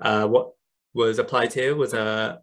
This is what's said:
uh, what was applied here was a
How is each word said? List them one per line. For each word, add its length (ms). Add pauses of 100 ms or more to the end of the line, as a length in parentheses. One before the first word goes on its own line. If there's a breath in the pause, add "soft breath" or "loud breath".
uh, 260
what 240 (420)
was 260
applied 340
here 240
was 180
a 480